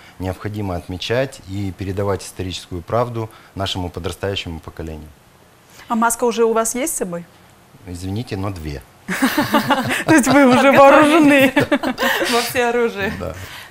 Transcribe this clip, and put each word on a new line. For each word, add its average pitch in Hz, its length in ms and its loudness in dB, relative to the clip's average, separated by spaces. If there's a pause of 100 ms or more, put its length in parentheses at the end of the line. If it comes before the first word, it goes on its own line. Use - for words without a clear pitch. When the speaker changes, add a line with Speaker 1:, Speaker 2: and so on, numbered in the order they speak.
(180)
Speaker 1:
необходимо 98 580 -6
отмечать 113 720 -6
и 98 300 -6
передавать 98 460 -4
историческую 92 580 -10
правду 113 480 -4 (240)
нашему 95 360 -6
подрастающему 90 680 -8
поколению. 78 500 -14 (800)
Speaker 2:
А 240 60 -4
маска 233 300 0
уже 233 200 0
у 226 80 2
вас 220 220 -2
есть 247 200 -4
с - 40 -8
собой? 175 260 -8 (640)
Speaker 1:
Извините, 95 500 -8
но 98 140 -6
две. 76 320 -10 (260)
Speaker 2:
<laughs> 262 1000 -2
То 311 80 6
есть 269 140 6
вы 269 180 6
уже 254 260 6
Speaker 3:
Подготовились. - 60 6
Speaker 2:
вооружены. 285 720 8
Speaker 3:
<laughs> 294 800 0
Во 240 100 2
всеоружии. 233 760 -2
Speaker 1:
Да. 82 160 -8 (360)